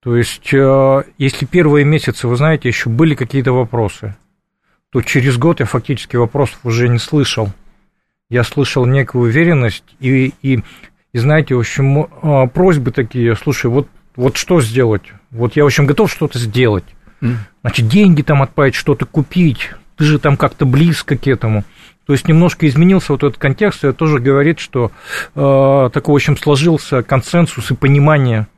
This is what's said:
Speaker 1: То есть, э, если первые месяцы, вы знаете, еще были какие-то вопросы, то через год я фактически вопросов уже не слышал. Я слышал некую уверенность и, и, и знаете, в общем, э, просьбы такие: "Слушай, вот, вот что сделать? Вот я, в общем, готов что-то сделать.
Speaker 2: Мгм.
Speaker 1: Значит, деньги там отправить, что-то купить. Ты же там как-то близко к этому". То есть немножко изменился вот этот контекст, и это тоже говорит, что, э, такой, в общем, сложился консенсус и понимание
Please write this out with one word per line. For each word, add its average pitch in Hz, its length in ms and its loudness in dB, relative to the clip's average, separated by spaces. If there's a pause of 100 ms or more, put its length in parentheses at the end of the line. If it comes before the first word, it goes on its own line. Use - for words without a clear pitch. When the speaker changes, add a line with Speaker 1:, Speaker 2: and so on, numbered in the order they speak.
Speaker 1:
То 120 140 -2
есть, - 360 -4
э, 135 500 2 (140)
если 135 300 -4
первые 147 380 2
месяцы, 139 440 -2
вы 120 80 -2
знаете, 147 320 0
еще 117 220 -4
были 147 240 2
какие-то 131 380 -2
вопросы, 113 640 -4 (800)
то 131 80 0
через 127 380 0
год 165 220 0
я 123 60 -2
фактически 123 500 -6
вопросов 120 480 -2
уже 120 240 0
не 120 100 0
слышал. 113 520 -2 (760)
Я 117 160 0
слышал 135 400 -2
некую 127 400 0
уверенность 131 600 0 (160)
и, 131 320 0 (100)
и, 131 180 0 (520)
и 120 60 -4
знаете, 147 360 0
в 123 60 0
общем, 135 380 0 (240)
э, 139 300 2
просьбы 160 380 2
такие: 117 460 -2
"Слушай, - 340 -4
вот, 120 180 -2 (280)
вот 123 200 -2
что 175 240 0
сделать? 113 420 0 (280)
Вот 120 260 -4
я, 147 80 2
в - 20 4
общем, 143 200 2
готов 151 260 0
что-то - 260 -6
сделать. 113 460 0 (360)
Speaker 2:
Мгм. 117 180 -2 (240)
Speaker 1:
Значит, 117 260 -2
деньги 170 340 4
там 143 200 0
отправить, 135 320 0
что-то - 320 -2
купить. - 640 -2 (260)
Ты 151 80 0
же 151 140 2
там 143 180 2
как-то - 300 -2
близко 143 500 2
к - 100 -6
этому". 110 380 -2 (420)
То 143 60 0
есть 135 160 -2
немножко 165 400 2
изменился 170 440 2
вот 135 120 -2
этот 143 140 -2
контекст, 151 440 -2
и 147 40 -2
это 131 100 -2
тоже 151 220 0
говорит, 139 400 0
что, - 340 -4 (420)
э, 135 560 2
такой, 147 220 -2
в 147 40 4
общем, 139 200 0
сложился 143 680 0
консенсус 139 680 -2
и 135 40 0
понимание 139 720 2 (120)